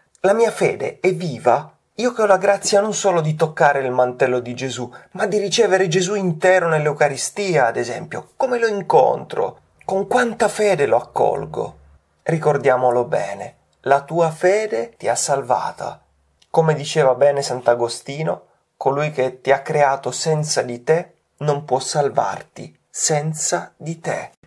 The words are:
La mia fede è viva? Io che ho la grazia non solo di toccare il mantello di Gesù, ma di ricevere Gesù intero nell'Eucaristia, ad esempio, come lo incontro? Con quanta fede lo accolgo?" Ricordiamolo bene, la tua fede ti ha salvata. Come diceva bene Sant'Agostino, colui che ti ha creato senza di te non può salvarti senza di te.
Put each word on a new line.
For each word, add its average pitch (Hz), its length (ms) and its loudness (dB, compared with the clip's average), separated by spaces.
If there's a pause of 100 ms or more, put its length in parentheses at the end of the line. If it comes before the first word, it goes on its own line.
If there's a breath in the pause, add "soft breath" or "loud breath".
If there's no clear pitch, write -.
(200)
La 196 140 2
mia 226 180 2
fede - 480 -2
è 185 140 2
viva? 143 640 0 (200)
Io 240 180 -2
che 220 100 -2
ho - 20 4
la 196 120 6
grazia 196 440 2
non 214 120 -2
solo 180 280 0
di 156 140 -2
toccare 156 440 2
il 131 120 -2
mantello 127 480 2
di 120 160 -8
Gesù, 123 360 -8 (200 loud breath)
ma 190 160 -4
di 196 100 -2
ricevere 196 500 2
Gesù 185 280 0
intero 180 520 2
nell'Eucaristia, 151 1000 0
ad 113 100 -2
esempio, 120 580 -8
come 254 220 0
lo 233 100 0
incontro? 160 920 0 (240)
Con 196 240 -2
quanta 233 400 0
fede 196 380 0
lo 139 120 2
accolgo?" - 840 -4 (440)
Ricordiamolo 127 800 2
bene, 101 500 -6 (260)
la 139 220 2
tua 165 280 0
fede 202 640 0
ti - 140 -6
ha 120 60 0
salvata. - 840 -2 (480)
Come 160 260 2
diceva 139 400 2
bene 139 260 4
Sant'Agostino, 127 1040 -2 (320 soft breath)
colui 143 340 0
che 127 300 -4
ti 135 100 0
ha 135 100 2
creato 139 500 0
senza 151 500 -2
di 120 220 -8
te 170 300 0 (240)
non 147 280 -2
può 127 140 0
salvarti - 960 -4 (120)
senza 156 840 -4
di 165 240 -12
te. - 320 -8 (160)